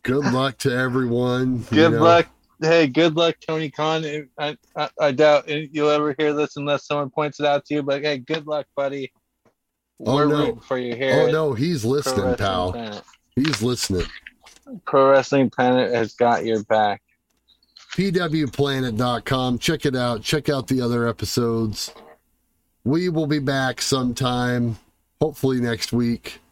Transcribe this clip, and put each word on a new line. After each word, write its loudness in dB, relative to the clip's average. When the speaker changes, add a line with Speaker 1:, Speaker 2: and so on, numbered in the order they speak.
Speaker 1:
Good 0
luck -2
to 0
everyone, 0
you 4
Speaker 2:
Good 6
Speaker 1:
know. 2
Speaker 2:
luck. 6
Hey, 4
good 2
luck, 0
Tony -6
Khan. -4
I, -6
I, -4
I 2
doubt 4
you'll -2
ever 2
hear 2
this -4
unless -2
someone -4
points -4
it -2
out 2
to -4
you, 0
but -2
hey, -2
good -6
luck, -6
buddy. -6
Speaker 1:
Oh, 2
Speaker 2:
We're 4
Speaker 1:
no. 2
Speaker 2:
rooting -2
for -6
you -4
here 0
Speaker 1:
Oh, 4
Speaker 2:
at 2
Speaker 1:
no, 0
he's -2
Speaker 2:
Pro 0
Speaker 1:
listening, 0
Speaker 2:
Wrestling 0
Speaker 1:
pal. -2
Speaker 2:
Planet. -10
Speaker 1:
He's 0
listening. -2
Speaker 2:
Pro 4
Wrestling 4
Planet 0
has -2
got 2
your -2
back. 0
Speaker 1:
P 0
W 0
planet -2
dot -2
com. 0
Check -2
it 0
out. -2
Check -2
out -2
the 0
other 0
episodes. -2
We 0
will 0
be 0
back -2
sometime, -2
hopefully 0
next -4
week. -2